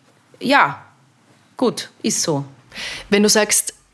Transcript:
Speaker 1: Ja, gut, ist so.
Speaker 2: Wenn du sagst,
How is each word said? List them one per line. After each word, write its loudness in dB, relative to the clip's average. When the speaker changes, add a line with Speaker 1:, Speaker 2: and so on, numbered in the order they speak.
Speaker 1:
Ja, 0
gut, -2
ist -2
so. -2
Speaker 2:
Wenn 4
du 4
sagst, 0